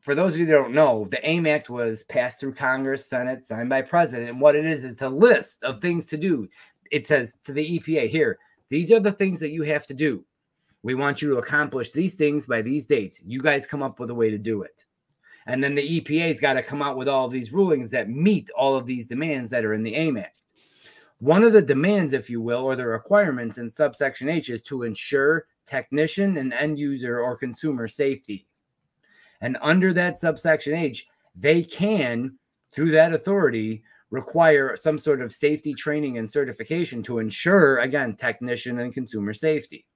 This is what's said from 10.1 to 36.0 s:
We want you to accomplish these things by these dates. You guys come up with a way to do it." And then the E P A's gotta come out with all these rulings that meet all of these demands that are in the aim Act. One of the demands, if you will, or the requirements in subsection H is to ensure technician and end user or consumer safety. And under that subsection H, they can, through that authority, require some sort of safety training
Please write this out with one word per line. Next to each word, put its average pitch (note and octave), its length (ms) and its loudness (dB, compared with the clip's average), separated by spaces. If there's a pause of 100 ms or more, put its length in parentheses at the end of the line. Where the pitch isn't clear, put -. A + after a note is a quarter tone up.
We B2 120 -4
want C#3 280 -2
you D3 80 -2
to C3 80 2
accomplish C#3+ 540 -2
these F3 240 -2
things D3 300 0
by A#2 160 -2
these C3 220 -4
dates. A2 400 -2
You A#2+ 160 -8
guys C#3 240 2
come D3 160 -8
up C3+ 200 -8
with A#2 100 -8
a A#2+ 40 -8
way A#2 140 2
to G#2+ 100 -2
do G2+ 240 -4
it." - 220 -16 (600)
And C3 160 -2
then C#3+ 140 0
the C#3+ 60 0
E D#3+ 180 -2
P D#3 200 -2
A's E3 200 -2
gotta C3 240 0
come C#3+ 180 -6
out C#3 140 -4
with B2+ 100 -4
all C3+ 220 0
these B2 240 -8
rulings D3+ 400 2
that A2+ 180 -4
meet D#3 480 0
all C3+ 160 2
of B2 120 -4
these B2 200 -8
demands C3 440 -6
that A#2+ 140 -2
are G#2+ 80 0
in A2 120 -2
the A2 100 -6
aim D3+ 220 0
Act. - 260 -12 (800)
One E3 240 6
of A3+ 80 8
the G#3 100 10
demands, D3 500 2
if B2 160 -4
you A#2 120 -6
will, A#2+ 240 -2
or C3 100 0
the B2 120 -6
requirements A#2+ 680 0
in A#2+ 140 -10
subsection - 580 -2
H D#3+ 220 -4
is A#2 120 -8
to G#2 200 -8
ensure C#3 640 0 (180)
technician D#3+ 720 -2
and C3 140 -4
end C#3+ 280 -2
user B2+ 400 -4
or A#2+ 160 -2
consumer B2+ 500 -4
safety. C3 640 -4 (920)
And B2 180 -4
under F#3 320 4
that F3+ 260 0
subsection D#3 540 0
H, D3+ 340 -4 (280)
they D3+ 280 4
can, C3+ 760 -2 (340)
through D#3 200 0
that D#3+ 200 8
authority, B2 720 0 (280)
require D3 640 2
some D#3 220 0
sort C#3+ 220 0
of A#2+ 140 -8
safety D3 400 0
training D3 440 -4